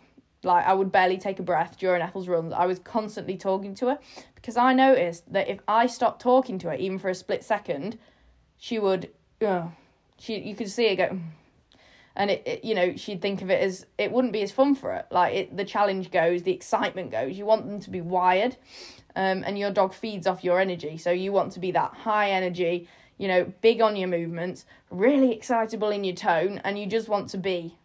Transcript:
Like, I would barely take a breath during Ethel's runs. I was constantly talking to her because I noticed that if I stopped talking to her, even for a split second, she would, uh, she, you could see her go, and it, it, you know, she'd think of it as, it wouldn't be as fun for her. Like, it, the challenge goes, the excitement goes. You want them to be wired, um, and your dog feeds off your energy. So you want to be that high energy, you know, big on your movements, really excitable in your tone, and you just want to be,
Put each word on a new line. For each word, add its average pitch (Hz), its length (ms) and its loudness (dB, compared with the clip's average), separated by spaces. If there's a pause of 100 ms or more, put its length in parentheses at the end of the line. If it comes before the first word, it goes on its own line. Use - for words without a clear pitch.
(440)
Like, 180 220 4
I 190 80 4
would 190 180 0
barely 190 260 4
take 196 220 -6
a 185 40 -6
breath 170 340 -2
during 180 240 0
Ethel's 180 260 -8
runs. 165 260 -2
I 180 120 2
was 185 140 0
constantly 208 580 -6
talking 196 380 -4
to 247 120 -2
her 294 120 0 (360)
because - 200 -12
I 254 180 6
noticed 254 600 4
that 190 160 0
if 196 180 -6
I 233 200 4
stopped - 340 -2
talking 247 380 2
to 165 100 -6
her, 147 60 -4
even 190 240 -4
for 190 100 -4
a 185 60 0
split - 280 -4
second, 208 540 -4 (600)
she 226 220 -6
would, 190 300 0 (320)
uh, 185 260 0 (500)
she, 220 220 -8
you 208 160 -10
could 214 140 -8
see 226 200 2
her 190 60 0
go, 185 240 0 (960)
and 202 160 0
it, - 140 -2
it, - 180 -6
you 220 100 -2
know, 180 220 2
she'd 190 260 -10
think 202 200 -2
of 190 80 -4
it 190 120 4
as, 190 240 -2 (120)
it 208 140 -2
wouldn't 247 200 2
be 208 100 -2
as 196 100 -4
fun 277 220 4
for 92 180 -4
her. 92 200 -6
Like, 180 240 2
it, 185 220 -4
the 196 80 -4
challenge 190 460 0
goes, 175 320 2
the 185 100 0
excitement 196 580 -4
goes. 131 260 -4
You 202 80 -10
want 214 220 2
them 202 140 -10
to - 80 -16
be 185 120 -6
wired, 185 540 2 (600)
um, 190 300 0
and 202 120 -4
your 202 140 -2
dog 196 220 2
feeds 202 340 -6
off 180 160 -2
your 180 160 4
energy. 165 380 -2
So 175 140 -2
you 185 200 -2
want 190 220 2
to 185 60 -14
be 180 120 -4
that 160 220 0
high 214 360 0
energy, 175 580 0 (300)
you 196 100 -4
know, 180 240 2 (100)
big 226 200 6
on 214 140 4
your 185 120 -2
movements, 170 580 -4 (260)
really 254 400 4
excitable 220 580 -2
in 202 140 -2
your 180 120 -2
tone, 185 480 0
and 202 160 -4
you 208 60 -6
just 220 240 -2
want 202 200 -2
to 202 80 -8
be, 175 480 -4